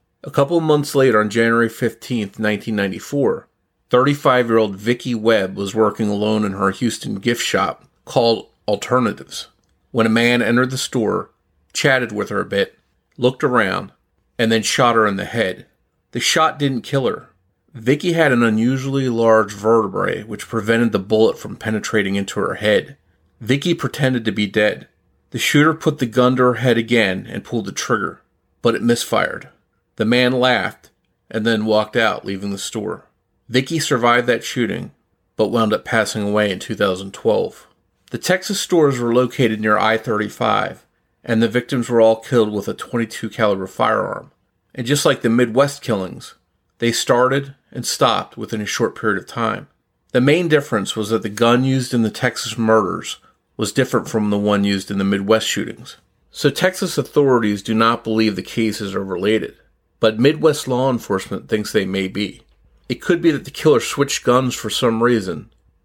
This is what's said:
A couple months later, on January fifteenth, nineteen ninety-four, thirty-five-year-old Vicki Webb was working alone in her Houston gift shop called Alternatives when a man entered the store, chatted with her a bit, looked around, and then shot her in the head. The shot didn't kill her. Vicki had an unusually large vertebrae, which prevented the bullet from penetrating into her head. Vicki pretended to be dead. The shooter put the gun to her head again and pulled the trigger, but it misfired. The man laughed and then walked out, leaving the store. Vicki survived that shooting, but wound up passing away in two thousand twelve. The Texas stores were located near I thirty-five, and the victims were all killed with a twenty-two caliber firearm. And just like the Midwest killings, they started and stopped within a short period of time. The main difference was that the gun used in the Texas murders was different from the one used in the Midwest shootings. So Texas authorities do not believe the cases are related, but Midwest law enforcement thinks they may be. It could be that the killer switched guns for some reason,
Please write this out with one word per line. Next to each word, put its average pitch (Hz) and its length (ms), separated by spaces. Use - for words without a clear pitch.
A 143 80
couple 151 300
months 147 340
later, 127 240
on 107 100
January 113 400
fifteenth, 110 680
nineteen 107 360
ninety-four, 98 720
thirty-five-year-old 123 840
Vicki 117 400
Webb 107 420
was 98 180
working 107 340
alone 107 360
in 98 80
her 98 180
Houston 107 440
gift 117 280
shop - 420
called 117 440
Alternatives - 800
when 113 160
a 113 40
man 120 340
entered 120 260
the 131 80
store, 98 540
chatted 127 380
with 104 180
her 101 120
a 95 40
bit, 101 320
looked 131 260
around, 98 500
and 113 140
then 113 100
shot 120 320
her 110 140
in 101 80
the 95 100
head. 95 400
The 131 80
shot 160 380
didn't 139 240
kill 135 240
her. - 240
Vicki 147 400
had 156 180
an 120 120
unusually 131 640
large 113 460
vertebrae, 98 720
which 110 240
prevented 113 440
the 101 80
bullet 107 380
from - 180
penetrating 104 600
into 101 240
her 90 160
head. - 420
Vicki 143 340
pretended 127 520
to 110 60
be 104 160
dead. 104 400
The - 80
shooter 151 360
put - 260
the 131 60
gun 123 320
to 127 60
her 123 120
head 117 220
again 110 520
and - 140
pulled 110 220
the 98 60
trigger, 101 500
but 117 120
it - 80
misfired. 117 680
The 110 80
man 123 280
laughed 123 560
and 110 160
then 110 200
walked 107 300
out, 110 300
leaving 98 260
the 98 60
store. 98 480
Vicki 135 320
survived 120 480
that 120 160
shooting, 98 480
but 104 140
wound 110 240
up - 120
passing 110 380
away 104 280
in 92 80
two - 160
thousand 98 380
twelve. 98 540
The - 80
Texas 190 420
stores 143 400
were 120 140
located 123 460
near 107 180
I 110 200
thirty-five, 107 880
and 113 180
the 113 80
victims 120 400
were 117 120
all 113 200
killed 110 300
with 104 160
a 104 60
twenty-two - 560
caliber 98 380
firearm. 104 640
And 120 140
just 139 180
like 139 160
the 117 80
Midwest 123 520
killings, 98 540
they 117 120
started 131 640
and 127 140
stopped - 520
within 110 240
a 104 40
short - 340
period 101 220
of - 60
time. 110 400
The 123 100
main 160 260
difference 139 480
was 107 140
that 110 120
the 107 80
gun 117 340
used 131 300
in 120 80
the 110 80
Texas 113 480
murders 110 600
was 110 160
different 123 340
from 107 220
the 101 80
one 101 260
used 101 260
in 101 100
the 98 40
Midwest 101 440
shootings. - 500
So - 180
Texas 180 480
authorities 120 640
do 113 100
not 113 300
believe 110 320
the 92 80
cases 104 500
are 98 100
related, 98 540
but 110 200
Midwest 151 480
law 131 240
enforcement 101 580
thinks 107 240
they 101 120
may 95 220
be. 98 360
It - 140
could 170 200
be 165 100
that 127 120
the - 80
killer 143 280
switched - 440
guns 127 300
for - 160
some 113 340
reason, 98 480